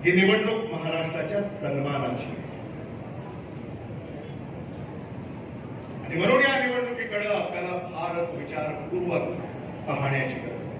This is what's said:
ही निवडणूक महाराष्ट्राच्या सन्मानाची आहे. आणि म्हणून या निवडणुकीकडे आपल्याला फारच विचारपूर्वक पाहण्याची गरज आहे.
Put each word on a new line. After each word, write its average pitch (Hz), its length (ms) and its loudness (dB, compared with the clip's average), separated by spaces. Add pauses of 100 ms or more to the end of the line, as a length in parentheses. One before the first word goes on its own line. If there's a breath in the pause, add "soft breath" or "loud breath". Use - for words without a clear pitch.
ही 175 60 8
निवडणूक 196 600 6
महाराष्ट्राच्या 165 680 0
सन्मानाची 139 800 0
आहे. - 180 -6 (3500)
आणि 165 120 -2
म्हणून 233 260 8
या 269 100 6 (140)
निवडणुकीकडे 226 600 0 (100)
आपल्याला 180 420 -2 (160)
फारच 170 400 0
विचारपूर्वक 156 920 0 (640)
पाहण्याची 131 460 2
गरज - 260 -6
आहे. - 180 -6